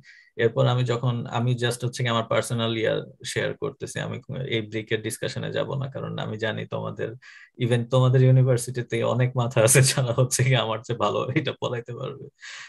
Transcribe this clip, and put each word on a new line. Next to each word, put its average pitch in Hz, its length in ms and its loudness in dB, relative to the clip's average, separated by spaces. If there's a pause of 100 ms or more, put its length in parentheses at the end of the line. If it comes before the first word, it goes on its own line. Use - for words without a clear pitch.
(360)
এরপর 117 320 2
আমি 123 160 2
যখন, 120 420 -2
আমি 120 300 0
just 120 320 -2
হচ্ছে 123 160 -4
গিয়ে 120 60 0
আমার 117 140 2
personal 113 540 0
ইয়া 107 240 0 (240)
share 104 280 -2
করতেছি, - 460 -8
আমি 110 220 -8 (260)
এই 113 140 -2
ব্রিকের 107 400 -6
ডিসকাশনে 110 520 -6
যাব - 300 -4
না, - 80 -6
কারণ 110 280 -8
আমি 110 180 -6
জানি 110 300 -4
তোমাদের, 110 460 -8 (460)
even 120 260 2
তোমাদের 127 380 4
ইউনিভার্সিটিতে 127 800 4
অনেক 123 340 0
মাথা 120 240 2
আছে 113 200 8
যারা 131 320 2
হচ্ছে 127 300 2
গিয়ে 127 140 4
আমার 110 260 0
চেয়ে 110 160 -6
ভালো 107 360 0
এটা - 260 -2
পড়াইতে 117 320 -4
পারবে। 131 340 -12 (400)